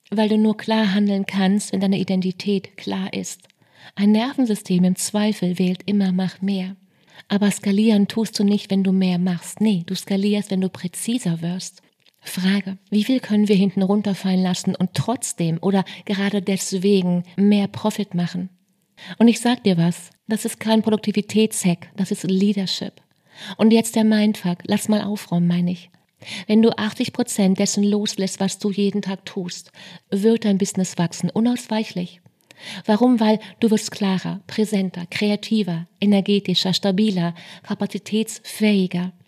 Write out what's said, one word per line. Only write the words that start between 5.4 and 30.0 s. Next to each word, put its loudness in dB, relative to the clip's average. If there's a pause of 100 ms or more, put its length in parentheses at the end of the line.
wählt 0
immer, 0
„Mach -4
mehr.“ -4 (520)
Aber 2
skalieren 2
tust -4
du 2
nicht, 0
wenn 2
du 2
mehr 2
machst. -4
Nee, 2
du -6
skalierst, -2
wenn 0
du 0
präziser -4
wirst. -8 (380)
Frage, -2 (140)
wie 2
viel 0
können 2
wir 4
hinten 2
runterfallen 0
lassen -2
und -2
trotzdem -2
oder 2 (200)
gerade -2
deswegen 0 (140)
mehr 4
Profit -4
machen? -4 (680)
Und 8
ich 4
sag 0
dir 4
was, 0 (160)
das -4
ist -6
kein 2
Produktivitätshack, 0
das -2
ist -4
Leadership. 0 (640)
Und 6
jetzt 4
der 2
Mindfuck, 2
lass -2
mal 0
aufräumen, -2
meine 0
ich. -10 (580)
Wenn 6
du 4
achtzig -4
Prozent 0
dessen 0
loslässt, -2
was -2
du -2
jeden 0
Tag -8
tust, -10 (400)